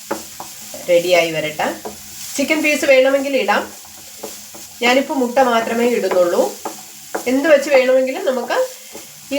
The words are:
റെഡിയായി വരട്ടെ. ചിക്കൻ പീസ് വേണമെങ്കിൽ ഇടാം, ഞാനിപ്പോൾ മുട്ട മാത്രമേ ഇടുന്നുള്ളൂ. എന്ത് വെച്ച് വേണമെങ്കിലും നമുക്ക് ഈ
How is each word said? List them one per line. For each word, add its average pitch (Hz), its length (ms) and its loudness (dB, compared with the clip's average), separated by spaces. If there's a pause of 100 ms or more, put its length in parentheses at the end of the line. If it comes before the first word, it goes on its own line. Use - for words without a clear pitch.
(920)
റെഡിയായി 170 460 4
വരട്ടെ. 156 320 -4 (680)
ചിക്കൻ 294 300 0
പീസ് 294 280 0
വേണമെങ്കിൽ 269 500 4
ഇടാം, 208 200 0 (1200)
ഞാനിപ്പോൾ 269 380 2
മുട്ട 233 160 -2 (140)
മാത്രമേ 226 360 0 (100)
ഇടുന്നുള്ളൂ. 190 440 2 (880)
എന്ത് 285 220 2
വെച്ച് 294 240 4
വേണമെങ്കിലും 262 540 2
നമുക്ക് 247 260 -2 (760)
ഈ 285 40 0